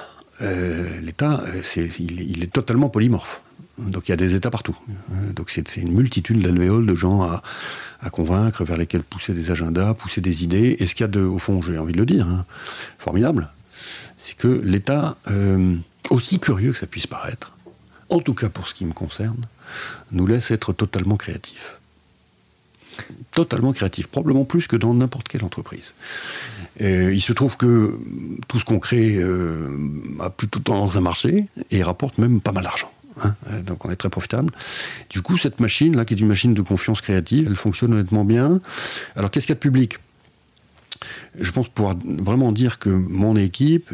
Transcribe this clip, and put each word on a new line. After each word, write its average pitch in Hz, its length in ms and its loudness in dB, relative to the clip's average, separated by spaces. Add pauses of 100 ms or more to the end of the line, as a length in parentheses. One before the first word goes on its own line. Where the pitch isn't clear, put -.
(420)
euh, 90 600 -4
l'État, 135 440 -2
euh, 87 160 -6
c'est, 82 380 -4
il, 87 220 -6
il 85 200 -4
est 87 120 -6
totalement 127 340 2
polymorphe. 113 540 0 (380)
Donc 98 280 -6
il - 40 0
y - 20 2
a 135 40 0
des 92 180 2
États 98 160 0
partout. - 260 -6 (340)
Euh, 98 220 -4
donc - 160 -8
c'est, - 180 -6
c'est - 140 -8
une 87 120 -2
multitude 113 460 2
d'alvéoles 92 460 4
de 101 80 4
gens 90 300 4
à, 87 180 -2 (600)
à - 100 -10
convaincre, 95 520 0
vers 82 140 -2
lesquels 85 240 0
pousser - 320 -8
des 85 160 -4
agendas, 85 460 0
pousser - 260 -6
des 87 220 0
idées. 98 360 4
Et 98 60 0
ce 90 80 -2
qu'il - 100 -2
y - 20 0
a - 20 0
de, 101 140 0
au 92 180 0
fond, 98 240 0
j'ai 82 160 -4
envie 80 140 -2
de 82 40 0
le 104 80 4
dire, 127 220 4
hein, 90 180 0 (540)
formidable, 98 500 0 (680)
c'est - 200 -14
que 127 260 2
l'État, 131 540 0 (100)
euh, 95 480 2 (360)
aussi 131 280 2
curieux 117 340 0
que - 40 -8
ça - 80 -8
puisse - 220 -8
paraître, - 480 -10 (540)
en 175 100 4
tout 135 160 0
cas 107 140 -2
pour - 180 -10
ce - 80 -10
qui 95 100 -6
me 80 80 -4
concerne, 113 520 -6 (680)
nous 92 160 2
laisse 117 240 2
être 107 220 -2
totalement 98 440 0
créatifs. - 640 -10 (1500)
Totalement 139 420 2
créatifs, - 320 -2
probablement 139 400 2
plus 170 220 0
que - 80 0
dans 113 180 2
n'importe 123 340 0
quelle - 160 -6
entreprise. - 520 -10 (840)
Euh, 92 300 4
il 98 100 2
se 120 120 2
trouve - 240 0
que 117 400 4 (500)
tout 123 120 0
ce - 60 -4
qu'on 107 140 2
crée, 113 380 2
euh, 87 500 0 (520)
a 87 100 -4
plutôt 104 300 -6
tendance 101 360 0
à 98 60 2
marcher 175 460 2 (240)
et 98 100 4
rapporte 90 380 -2
même 117 200 6
pas 107 120 -2
mal 95 140 -2
d'argent. - 260 -6 (300)
Hein, 104 140 2 (160)
euh, 104 100 -6
donc 90 240 -8
on 90 60 -4
est 90 40 -4
très 95 140 -2
profitable. 120 420 -2 (580)
Du 95 120 -6
coup, 175 160 0
cette - 220 -2
machine-là, 120 460 4
qui 110 100 0
est 95 40 0
une 107 80 4
machine 104 260 4
de 101 100 2
confiance 101 380 0
créative, 107 460 2
elle 101 80 0
fonctionne 113 380 2
honnêtement 104 320 2
bien. 127 340 4 (560)
Alors, 101 140 0
qu'est-ce - 160 -2
qu'il - 80 2
y 131 40 -6
a - 0 -
de - 20 -8
public ? 131 380 2 (1400)
Je 92 120 -2
pense 120 160 0
pouvoir 98 360 0
vraiment 101 480 2
dire 117 280 2
que 101 100 0
mon 95 460 2
équipe, 135 580 2